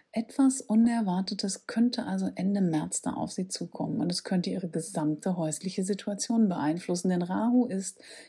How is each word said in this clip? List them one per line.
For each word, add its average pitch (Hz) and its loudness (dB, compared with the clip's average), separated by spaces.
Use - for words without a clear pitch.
Etwas 262 2
Unerwartetes 208 2
könnte 240 2
also 190 -2
Ende 196 2
März 165 0
da - -4
auf - -4
Sie 185 -4
zukommen - -4
und 175 0
es - -4
könnte 185 0
Ihre 185 -4
gesamte 160 -2
häusliche 175 -4
Situation 208 0
beeinflussen, 175 0
denn 175 2
Rahu 220 2
ist 190 -6